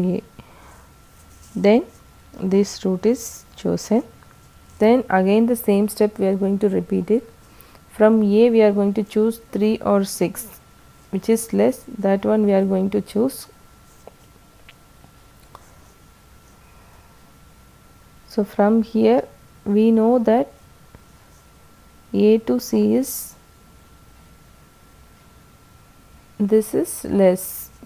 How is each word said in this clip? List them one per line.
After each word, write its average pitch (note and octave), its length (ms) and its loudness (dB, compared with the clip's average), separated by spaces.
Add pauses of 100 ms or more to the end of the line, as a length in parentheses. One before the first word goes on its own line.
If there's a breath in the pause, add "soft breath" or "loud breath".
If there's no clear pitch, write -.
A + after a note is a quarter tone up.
(160)
A. - 80 -8 (1300 loud breath)
Then G#3 280 2 (560)
this G3 460 -2
route F#3 220 -2
is - 360 -4 (120)
chosen. F#3+ 480 -2 (720)
Then A3+ 320 4
again G3 380 2
the A#3+ 80 0
same G#3 340 0
step G#3 280 -2
we G3 100 0
are G3 80 0
going G3 240 -2
to G3+ 100 0
repeat F#3 420 -2
it. A#3 180 -2 (600 soft breath)
From G#3+ 320 4
A G#3 280 4
we A3+ 100 4
are G#3+ 100 6
going G3+ 220 0
to G#3 100 -2
choose A3 360 -2 (120)
three G#3+ 280 0
or G3+ 260 0
six, - 420 -6 (640)
which F#3+ 180 -6
is A3+ 240 0
less, A3 320 0 (140)
that G3 260 -2
one G#3+ 220 0
we G3+ 80 2
are G3 100 2
going F#3+ 280 -2
to G#3 100 -2
choose. A#3+ 460 -6 (4000)
So G#3 160 -4
from G#3+ 380 0
here A3 440 0 (380)
we G#3+ 260 2
know A3+ 280 2
that A3+ 300 0 (1600)
A G#3 240 4
to B3 220 -2
C G#3+ 360 0
is, - 400 -6 (3000)
this G#3+ 360 0
is - 300 -6
less - 640 0 (160)